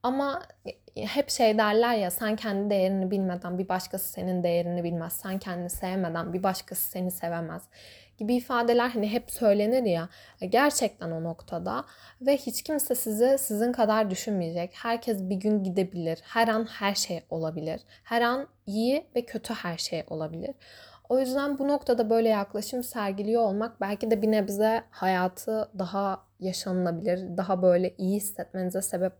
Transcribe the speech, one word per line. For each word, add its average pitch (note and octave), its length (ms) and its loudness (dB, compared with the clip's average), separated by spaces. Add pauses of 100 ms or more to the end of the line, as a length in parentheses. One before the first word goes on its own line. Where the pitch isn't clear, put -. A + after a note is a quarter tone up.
Ama C#4 400 0 (520)
hep A#3+ 360 -2
şey G#3+ 280 4
derler A3 360 4
ya, G3 160 0
"Sen A3 260 -2
kendi G#3 340 -2
değerini F#3+ 400 2
bilmeden F3+ 480 -2
bir F#3 100 -4
başkası F#3 400 -4
senin F3+ 340 -2
değerini F3 420 0
bilmez. E3+ 280 -4
Sen F#3+ 260 -6
kendini F3 320 -6
sevmeden F3 640 -4
bir F#3 100 -4
başkası - 480 -2
seni F#3 200 -4
sevemez." E3+ 520 -6 (560)
gibi A3+ 160 0
ifadeler A#3+ 540 2
hani G#3+ 240 0
hep A#3+ 180 -2
söylenir G#3+ 520 4
ya, E3+ 260 0 (400)
gerçekten A3 600 2
o E3 140 -4
noktada. F3 600 -6 (360)
Ve C#4 160 4
hiç - 260 -4
kimse D4 320 -2
sizi A#3 440 4
sizin A#3 340 0
kadar A3 380 2
düşünmeyecek. F3+ 640 -2
Herkes A#3 480 -2
bir F#3+ 140 -2
gün G#3 260 2
gidebilir. F3+ 600 -2
Her A3+ 260 2
an A3 160 0
her G3+ 300 -2
şey - 360 -4
olabilir. D#3+ 500 -4 (240)
Her A#3 180 0
an B3+ 260 0 (180)
iyi A#3+ 400 0 (100)
ve A#3+ 80 -2
kötü - 300 -8
her F3 220 -6
şey D#3+ 340 -6
olabilir. E3 440 -6 (540)
O B3 100 4
yüzden C4+ 400 0
bu C#4 100 0
noktada B3 420 2
böyle A3+ 180 4
yaklaşım G#3+ 540 -2
sergiliyor G#3+ 600 0
olmak G#3+ 380 -2
belki G#3 300 -2
de A3 120 2
bir A3 80 4
nebze G#3+ 600 2
hayatı F#3 880 -2
daha F#3+ 440 -2 (180)
yaşanılabilir, F3+ 960 -2
daha F#3 260 0
böyle F3+ 340 4
iyi F#3+ 200 2
hissetmenize F#3 680 -4
sebep F3+ 380 -2